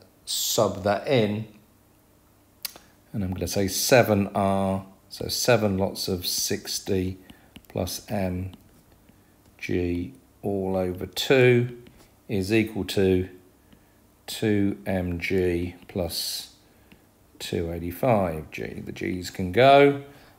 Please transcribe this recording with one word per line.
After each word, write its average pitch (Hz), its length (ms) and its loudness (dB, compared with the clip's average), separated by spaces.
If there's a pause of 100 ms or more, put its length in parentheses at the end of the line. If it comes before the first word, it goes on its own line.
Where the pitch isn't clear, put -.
(260)
sub - 560 0
that 101 260 0
in. 110 380 2 (1700)
And 104 120 -4
I'm 92 80 -4
gonna 90 160 -6
say 101 200 0
seven 107 640 4
R 98 500 0 (300)
so - 140 -8
seven 104 500 2
lots - 300 -4
of 90 180 -4
sixty - 920 -4 (500)
plus - 420 -6
M 92 400 -4 (1080)
G 87 540 -4 (300)
all 95 340 -2
over 92 300 -4
two 123 760 2 (460)
is 98 260 -2
equal 107 340 0
to 92 420 2 (1000)
two 101 580 0
M 90 360 -2
G 90 560 0 (100)
plus - 720 -6 (840)
two 87 320 -4
eighty-five 87 800 -2
G. - 340 -10
The - 60 -10
G's 92 400 -6
can 90 220 -4
go. 139 500 8 (360)